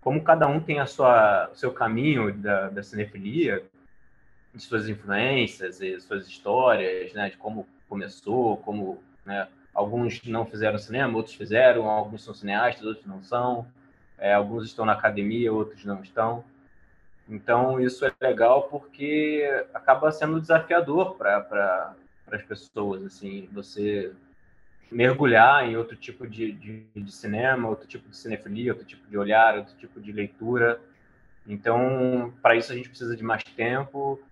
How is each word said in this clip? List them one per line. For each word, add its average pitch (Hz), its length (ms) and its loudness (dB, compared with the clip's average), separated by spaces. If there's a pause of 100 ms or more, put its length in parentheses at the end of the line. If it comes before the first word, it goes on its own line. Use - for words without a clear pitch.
como 151 220 0
cada 160 240 6
um 147 120 0
tem 156 200 -4
a 135 80 -2
sua, 107 640 4
o - 40 -20
seu 127 160 -4
caminho 117 600 -2
da, 101 360 -2
da 98 120 -10
cinefilia, 104 840 -4 (920)
de 110 80 -20
suas 110 260 -4
influências 101 920 -2
e 92 180 -8
suas 95 260 -10
histórias, 101 880 0
né, 101 160 -4
de - 80 -20
como 107 300 -12 (200)
começou, 107 720 -4
como, 101 460 -8 (200)
né, 101 240 -6 (240)
alguns 110 520 -4
não 117 220 -4
fizeram 107 340 -2
cinema, 117 380 -2
outros 113 180 -8
fizeram, 113 520 4
alguns 107 360 -2
são 107 100 -16
cineastas, 107 500 -2
outros 107 220 -10
não 98 160 -16
são, 123 460 -4 (500)
é, 98 160 2
alguns 104 320 0
estão 113 180 -8
na 107 100 2
academia, 107 600 0
outros 107 320 -6
não 101 160 -8
estão. 117 420 -4 (840)
Então, 123 500 0
isso 127 240 -2
é 131 160 0
legal 123 440 4
porque 147 800 -4 (300)
acaba 151 380 4
sendo 156 300 -2
desafiador 170 720 2
pra, 101 260 2
pra, 95 540 -2 (300)
pras 107 160 -10
pessoas, 101 640 -8
assim, 98 460 -14
você 101 600 -6 (760)
mergulhar 127 800 6
em 113 80 -4
outro 113 220 -6
tipo - 280 -16
de, 110 280 -8
de, 107 320 -16 (100)
de 101 160 -12
cinema, 117 560 -2
outro 110 180 -6
tipo - 240 -18
de - 60 -20
cinefilia, 110 560 -6
outro - 160 -8
tipo - 220 -20
de 104 80 -6
olhar, 107 400 4
outro 101 180 -12
tipo - 240 -20
de 104 140 -16
leitura. 117 680 0 (680)
Então, 123 960 0
pra 120 140 6
isso 117 160 -2
a 123 40 -10
gente 123 120 -10
precisa 117 280 -8
de 110 80 -12
mais 113 200 -2
tempo 139 800 -6 (100)